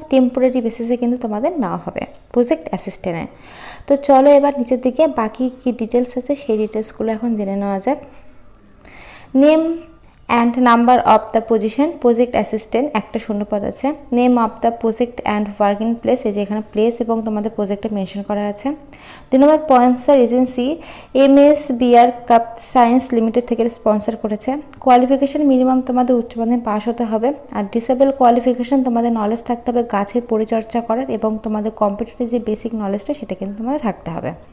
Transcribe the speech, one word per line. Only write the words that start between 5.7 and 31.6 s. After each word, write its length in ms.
ডিটেলস 460
আছে 160
সেই 240
ডিটেলসগুলো 540
এখন 220
জেনে 220
নেওয়া 220
যাক। 200
Name 280
and 260
number 420
of 60
the 140
position, 400
project 300
assistant, 600
একটা 240
শূন্য 320
পদ 140
আছে। 280
Name 240
of 140
the 80
project 460
and 120
working 340
place, 300
এই 80
যে 100
এখানে 180
প্লেস 280
এবং 240
তোমাদের 260
প্রজেক্টটা 440
মেনশন 280
করা 240
আছে। 220
দুই 80
নম্বর, 200
স্পন্সর 600
এজেন্সি 580
এমএসবিআর 920
কাপ 180
সায়েন্স 300
লিমিটেড 340
থেকে 240
স্পন্সর 460
করেছে। 400
কোয়ালিফিকেশন 680
মিনিমাম 340
তোমাদের 360
উচ্চ 220
মাধ্যমিক 260
পাস 240
হতে 160
হবে। 280
আর 220
ডিসেবল 380
কোয়ালিফিকেশন 720
তোমাদের 280
নলেজ 300
থাকতে 280
হবে 120
গাছের 300
পরিচর্যা 580
করার, 300
এবং 320
তোমাদের 280